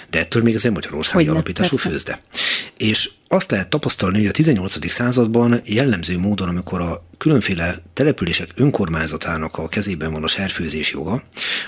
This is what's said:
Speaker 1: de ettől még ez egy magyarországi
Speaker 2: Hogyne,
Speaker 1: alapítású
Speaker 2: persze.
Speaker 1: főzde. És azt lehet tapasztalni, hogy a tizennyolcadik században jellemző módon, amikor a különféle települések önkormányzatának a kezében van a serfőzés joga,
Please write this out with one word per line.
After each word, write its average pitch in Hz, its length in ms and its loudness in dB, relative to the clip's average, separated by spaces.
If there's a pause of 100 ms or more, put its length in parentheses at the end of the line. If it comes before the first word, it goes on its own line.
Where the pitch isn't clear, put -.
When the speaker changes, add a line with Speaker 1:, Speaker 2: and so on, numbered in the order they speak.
Speaker 1:
de 80 100 0
ettől 113 240 0
még 117 120 4
ez 117 100 2
egy 117 60 2
magyarországi - 460 -4
Speaker 2:
Hogyne, 156 140 4
Speaker 1:
alapítású 160 440 0
Speaker 2:
persze. 175 140 -2
Speaker 1:
főzde. - 320 -4 (560)
És 107 340 0 (160)
azt - 240 0
lehet 98 180 0
tapasztalni, 101 480 0
hogy 104 100 4
a - 40 0
tizennyolcadik 98 600 2
században 120 720 4
jellemző 101 540 0
módon, 95 280 0
amikor 90 340 -4
a 85 260 -6 (100)
különféle 107 640 0 (120)
települések 95 600 0
önkormányzatának 82 1000 0
a 80 100 -6
kezében 82 440 -2
van 78 120 -6
a 80 40 -2
serfőzés 87 640 -2
joga, 95 320 -4 (440)